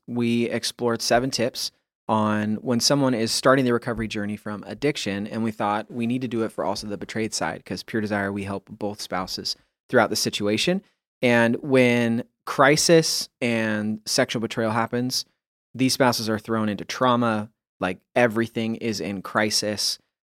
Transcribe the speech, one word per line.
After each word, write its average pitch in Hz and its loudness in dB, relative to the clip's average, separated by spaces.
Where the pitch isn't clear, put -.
we 117 0
explored 117 -2
seven 123 2
tips - -4
on 107 0
when 117 -2
someone 139 2
is 113 -2
starting 135 4
the 123 2
recovery 113 -2
journey 104 -6
from 104 -12
addiction, 104 -4
and 113 -4
we 113 0
thought 107 -2
we 117 -4
need 127 -2
to 123 -6
do 113 -2
it 104 -4
for - -4
also 104 -2
the 101 -6
betrayed 107 -6
side, - -4
'cause - -8
Pure - -2
Desire, 101 -2
we 101 -6
help 98 -8
both 104 -8
spouses - -6
throughout 117 6
the 107 0
situation. 110 0
And 117 4
when 120 4
crisis 156 4
and 110 -2
sexual 123 0
betrayal 110 -2
happens, 123 -2
these 127 2
spouses 120 2
are 110 0
thrown 110 -2
into 101 -4
trauma, 120 0
like, 92 -2
everything 113 2
is 110 -4
in 92 -6
crisis. 107 -2